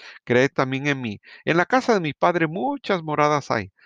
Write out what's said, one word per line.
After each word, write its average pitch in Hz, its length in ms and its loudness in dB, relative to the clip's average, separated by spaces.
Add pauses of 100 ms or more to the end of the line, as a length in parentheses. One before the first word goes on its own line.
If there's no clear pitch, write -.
(240)
Creed 127 280 4
también 135 360 -2
en 139 140 -2
mí. 107 200 -8 (240)
En 156 120 0
la 175 80 2
casa 247 280 2
de 202 60 2
mi 156 140 -2
Padre 170 340 0
muchas 208 560 -4
moradas 147 480 0
hay. 104 200 -2 (140)